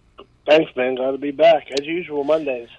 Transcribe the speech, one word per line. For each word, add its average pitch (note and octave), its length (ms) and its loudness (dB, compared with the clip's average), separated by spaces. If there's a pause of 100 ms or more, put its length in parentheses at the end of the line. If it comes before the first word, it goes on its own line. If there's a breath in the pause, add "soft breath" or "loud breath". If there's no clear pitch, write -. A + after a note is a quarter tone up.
(460)
Thanks, D#3 300 4
man. B2+ 180 -2
Glad C3 200 -2
to C#3 40 -6
be C#3+ 140 -6
back. D3+ 400 2
As C#3+ 160 -4
usual, D#3 360 -6
Mondays. C#3 560 -2